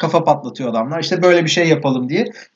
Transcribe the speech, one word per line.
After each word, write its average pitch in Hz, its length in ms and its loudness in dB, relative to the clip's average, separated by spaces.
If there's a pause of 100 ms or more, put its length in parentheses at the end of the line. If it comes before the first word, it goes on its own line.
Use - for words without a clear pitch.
kafa 165 240 0
patlatıyor 135 460 -2
adamlar. 123 300 -4
İşte 170 220 -4
böyle 175 220 6
bir 156 60 -2
şey 170 180 2
yapalım 131 400 0
diye 180 160 0 (320)